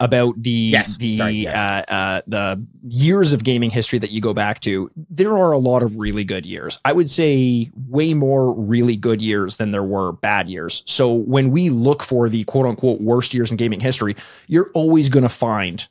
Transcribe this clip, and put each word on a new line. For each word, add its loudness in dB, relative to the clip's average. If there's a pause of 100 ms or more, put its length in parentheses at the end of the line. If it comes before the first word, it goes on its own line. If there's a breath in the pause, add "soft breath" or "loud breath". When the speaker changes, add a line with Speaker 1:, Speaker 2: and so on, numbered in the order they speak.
Speaker 1:
about 2
the, -2
Speaker 2:
Yes. 0
Speaker 1:
the, -2
Speaker 2:
Sorry, 0
yes. -4
Speaker 1:
uh, -2
uh, -2
the -4 (280)
years 2
of -2
gaming 0
history -2
that -6
you -6
go -2
back -2
to, -2 (180)
there 0
are 4
a 2
lot 4
of -4
really -4
good -6
years. -10
I 2
would 2
say 2 (180)
way 0
more 2
really 0
good 0
years -2
than -2
there -2
were -2
bad -2
years. -8
So 2
when 2
we 2
look 2
for 0
the -2
quote 0
unquote 0
worst 0
years -2
in -4
gaming -2
history, -2 (320 loud breath)
you're 2
always 4
gonna 4
find -2